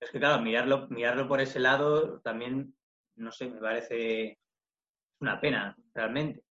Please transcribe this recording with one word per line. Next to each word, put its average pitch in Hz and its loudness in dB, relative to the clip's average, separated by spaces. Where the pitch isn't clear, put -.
Es 120 -10
que, 135 -8
claro, 143 4
mirarlo, 123 2
mirarlo 123 0
por 135 2
ese 131 -2
lado 147 4
también, 123 -4
no 113 -10
sé, 127 -10
me 110 -12
parece 113 -2
una 110 -2
pena, 107 -2
realmente. 127 -4